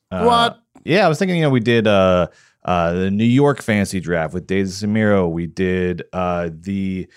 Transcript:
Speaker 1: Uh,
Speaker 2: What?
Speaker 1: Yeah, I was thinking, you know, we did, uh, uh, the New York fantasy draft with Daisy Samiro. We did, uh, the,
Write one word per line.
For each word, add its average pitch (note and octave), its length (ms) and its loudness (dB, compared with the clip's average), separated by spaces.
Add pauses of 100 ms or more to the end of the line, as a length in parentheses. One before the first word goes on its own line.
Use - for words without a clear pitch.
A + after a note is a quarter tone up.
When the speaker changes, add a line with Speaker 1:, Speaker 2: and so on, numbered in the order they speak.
(120)
Speaker 1:
Uh, F3 120 -4
Speaker 2:
What? A#3 360 0 (240)
Speaker 1:
Yeah, F#3+ 200 2
I E3+ 40 4
was D#3 100 0
thinking, F#3 180 -2
you E3 60 0
know, D3 80 2
we B2+ 100 2
did, A2+ 280 2
uh, F#2 400 4 (360)
uh, E2+ 280 0
the F#2+ 180 -2
New G#2 140 0
York C3 360 2
fantasy G2 400 -2
draft D#2+ 320 -2
with F2 140 -8
Daisy F#2+ 400 -4
Samiro. G#2 440 2
We E2+ 160 -4
did, F2+ 580 -2 (100)
uh, F2 360 -4
the, F#2 560 -8 (100)